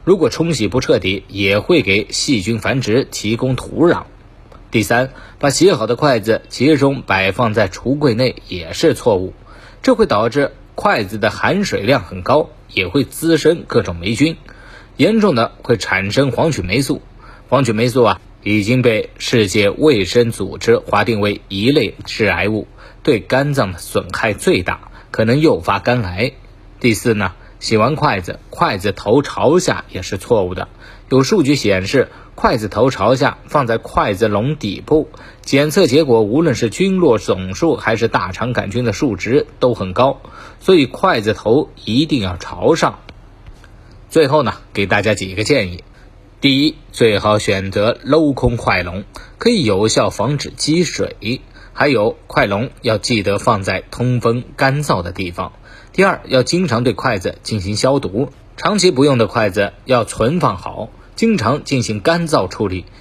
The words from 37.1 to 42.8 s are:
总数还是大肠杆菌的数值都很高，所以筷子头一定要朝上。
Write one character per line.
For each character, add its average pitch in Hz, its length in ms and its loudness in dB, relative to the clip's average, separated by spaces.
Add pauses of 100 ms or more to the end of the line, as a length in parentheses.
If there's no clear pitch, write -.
总 95 380 -4
数 160 200 0
还 110 200 -2
是 110 120 -2
大 92 240 -2
肠 120 220 -6
杆 101 160 -4
菌 120 160 -4
的 110 80 -2
数 123 220 -2
值 110 320 0 (100)
都 123 160 2
很 95 180 -6
高， 127 300 0 (380)
所 190 160 4
以 143 100 4
筷 160 340 0
子 107 140 0
头 - 380 0 (120)
一 123 220 0
定 151 160 -2
要 87 160 -6
朝 110 380 0
上。 131 240 -4 (1120)